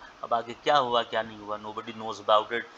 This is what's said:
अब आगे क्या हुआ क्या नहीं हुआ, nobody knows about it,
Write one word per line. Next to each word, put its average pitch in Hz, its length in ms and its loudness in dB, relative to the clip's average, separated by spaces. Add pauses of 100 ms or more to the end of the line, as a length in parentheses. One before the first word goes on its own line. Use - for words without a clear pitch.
(240)
अब 113 100 -6
आगे 117 200 -2
क्या 147 240 2
हुआ 120 260 4
क्या 113 180 -2
नहीं 110 160 -10
हुआ, 104 200 -8
nobody 107 360 -10
knows 107 280 -8
about 107 300 4
it, 117 120 -2 (140)